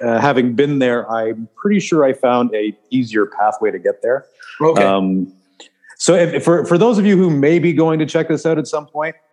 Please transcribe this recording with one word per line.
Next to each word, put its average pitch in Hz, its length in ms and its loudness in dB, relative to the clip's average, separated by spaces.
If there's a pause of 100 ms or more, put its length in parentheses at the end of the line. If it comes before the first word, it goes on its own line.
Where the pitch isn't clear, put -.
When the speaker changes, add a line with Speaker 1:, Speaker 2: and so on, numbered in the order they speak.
Speaker 1:
uh, 117 160 0
having 123 360 0
been 143 240 0
there, 120 320 -2
I'm 113 440 -6
pretty 208 240 -2
sure 160 240 0
I 135 100 2
found 123 420 0
a 107 200 -4 (140)
easier 110 380 -2
pathway 104 440 -2
to 90 80 -6
get 98 220 -4
there. 127 240 -4 (340)
Speaker 2:
Okay. 123 240 2
Speaker 1:
Um, 95 480 0 (640)
so - 180 2
if, 170 280 0
for, 165 220 2
for 170 120 2
those 214 200 2
of 196 80 2
you 202 120 4
who 180 120 4
may 156 300 2
be 165 140 2
going 160 260 2
to 156 60 -2
check 160 220 -2
this 156 180 -2
out 160 120 0
at 143 100 -4
some 151 200 -6
point, 156 280 -8 (180)